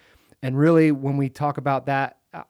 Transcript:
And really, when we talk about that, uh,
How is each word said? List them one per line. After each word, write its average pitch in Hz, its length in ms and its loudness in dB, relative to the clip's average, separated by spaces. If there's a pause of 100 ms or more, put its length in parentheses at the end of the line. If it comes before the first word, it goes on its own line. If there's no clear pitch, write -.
(420)
And 131 160 -4
really, 160 360 4
when 139 240 -4
we 139 100 -2
talk 143 300 -6
about 135 300 -4
that, 139 320 -4 (140)
uh, - 160 -18